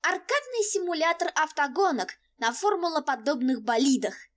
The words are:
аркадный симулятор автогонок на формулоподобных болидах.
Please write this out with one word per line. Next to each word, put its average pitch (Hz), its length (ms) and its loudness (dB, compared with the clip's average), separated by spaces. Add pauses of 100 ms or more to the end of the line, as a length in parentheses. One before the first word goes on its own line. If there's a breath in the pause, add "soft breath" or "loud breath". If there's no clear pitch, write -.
аркадный 480 600 -2
симулятор 339 720 0
автогонок 285 760 0 (220)
на 233 160 0
формулоподобных 277 1080 0
болидах. 254 540 2 (200)